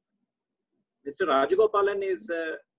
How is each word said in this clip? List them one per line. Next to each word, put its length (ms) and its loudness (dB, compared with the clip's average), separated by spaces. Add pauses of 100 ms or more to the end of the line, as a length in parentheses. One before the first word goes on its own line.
(1040)
Mister 220 -6
Rajagopalan 840 2
is, 220 -6
uh, 240 -6 (240)